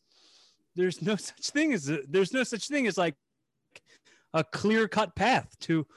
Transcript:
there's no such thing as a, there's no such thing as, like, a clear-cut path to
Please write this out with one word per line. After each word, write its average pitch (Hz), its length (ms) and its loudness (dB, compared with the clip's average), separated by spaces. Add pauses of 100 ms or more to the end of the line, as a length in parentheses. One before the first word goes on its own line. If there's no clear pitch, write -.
(760)
there's 180 260 0
no 202 140 0
such - 340 -8
thing 302 240 2
as 143 160 -2
a, 151 180 -2
there's 180 260 2
no 262 100 2
such - 240 -6
thing 277 180 0
as, 196 140 0
like, 170 160 0 (1200)
a 160 80 2
clear-cut 214 720 0
path 202 460 0
to 160 360 0